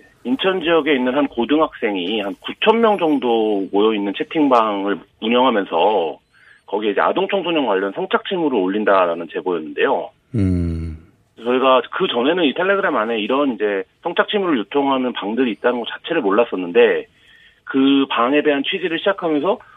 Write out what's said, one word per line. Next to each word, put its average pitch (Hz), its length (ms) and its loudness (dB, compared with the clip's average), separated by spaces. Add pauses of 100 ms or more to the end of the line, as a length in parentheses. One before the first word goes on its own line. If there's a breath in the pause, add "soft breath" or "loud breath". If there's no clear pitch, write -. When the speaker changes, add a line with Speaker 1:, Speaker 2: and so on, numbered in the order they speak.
(240)
Speaker 1:
인천 185 380 0
지역에 156 340 2
있는 127 180 0
한 139 140 0
고등학생이 113 920 -2
한 - 180 -6
구천 - 400 0
명 214 180 2
정도 113 760 0
모여있는 101 440 2
채팅방을 110 800 2 (220)
운영하면서 107 1000 0 (460 soft breath)
거기에 107 260 -2
이제 87 100 0
아동 101 280 0
청소년 165 380 -2
관련 101 240 0
성착취물을 180 680 -2
올린다라는 92 760 2
제보였는데요. 90 760 -2 (260)
Speaker 2:
음. 85 720 -2 (300)
Speaker 1:
저희가 127 460 2 (160)
그 185 100 -2
전에는 151 380 0
이 123 80 0
텔레그램 190 420 0
안에 113 240 -2
이런 127 360 0
이제 101 280 -2 (200)
성착취물을 175 560 -2
유통하는 135 520 -2
방들이 113 400 -2
있다는 123 300 -2
것 110 80 -6
자체를 - 320 -4
몰랐었는데 95 840 2 (640 soft breath)
그 139 380 4
방에 135 320 2
대한 143 220 2
취재를 165 340 -4
시작하면서 175 640 0 (160 loud breath)